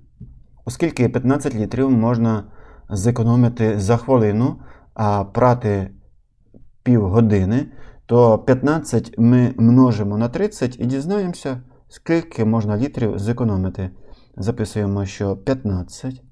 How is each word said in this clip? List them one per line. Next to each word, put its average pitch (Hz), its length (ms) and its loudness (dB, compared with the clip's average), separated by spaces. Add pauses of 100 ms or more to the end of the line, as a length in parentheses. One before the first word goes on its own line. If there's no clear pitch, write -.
(640)
Оскільки 127 440 -2
п'ятнадцять 131 460 -2
літрів 113 360 -2
можна 113 600 0 (380)
зекономити 117 880 0
за 104 160 2
хвилину, 117 640 0 (340)
а 104 300 -2
прати 107 680 0 (880)
півгодини, 107 880 2 (340)
то 117 320 6
п'ятнадцять 131 800 0
ми 120 380 4
множимо 113 640 4
на 117 100 -2
тридцять 147 520 -4
і 120 60 -2
дізнаємося, 143 760 -6 (260)
скільки 165 560 -2
можна 107 320 0
літрів 113 420 -2
зекономити. 98 720 -4 (460)
Записуємо, 104 680 -4
що 98 300 -6
п'ятнадцять 127 960 -8